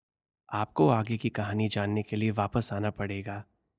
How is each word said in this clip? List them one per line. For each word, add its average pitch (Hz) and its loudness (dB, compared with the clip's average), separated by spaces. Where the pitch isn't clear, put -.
आपको 143 4
आगे 113 2
की 110 -2
कहानी 104 0
जानने 104 0
के - -8
लिए 110 2
वापस 104 0
आना 104 -2
पड़ेगा 101 -6